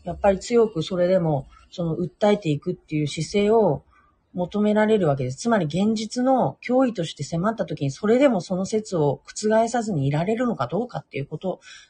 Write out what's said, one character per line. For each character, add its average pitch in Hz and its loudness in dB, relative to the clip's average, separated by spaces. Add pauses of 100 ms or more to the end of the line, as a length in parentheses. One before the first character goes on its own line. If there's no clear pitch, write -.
や 175 -8
っ - -12
ぱ 202 4
り 190 0
強 233 4
く 160 -4
そ 185 -6
れ 180 2
で 190 4
も、 156 0 (240)
そ 175 -6
の 160 -4
訴 208 0
え 202 4
て 170 -4
い 147 0
く 180 -4
っ - -10
て - -8
い 151 0
う 147 0
姿 160 -6
勢 208 2
を 208 2 (500)
求 180 -4
め 208 2
ら 214 4
れ 220 4
る 175 0
わ 139 2
け 131 -2
で 127 -4
す。 139 -10
つ 233 -4
ま 226 4
り 175 0
現 190 0
実 220 -4
の 247 2
脅 262 2
威 226 -4
と 165 -4
し - -8
て 147 -12
迫 175 -2
っ 214 -6
た 190 -4
時 151 -6
に、 139 -2
そ - -8
れ 233 4
で 285 8
も 208 0
そ 180 -4
の 190 -2
説 214 -4
を 147 0
覆 220 0
さ 240 -2
ず 208 -4
に 139 0
い 143 0
ら 156 0
れ 220 0
る 247 -2
の 202 -2
か 131 -4
ど 196 -4
う 247 -8
か - -10
っ - -10
て - -12
い 135 -4
う 147 -8
こ 156 -10
と - -8 (280)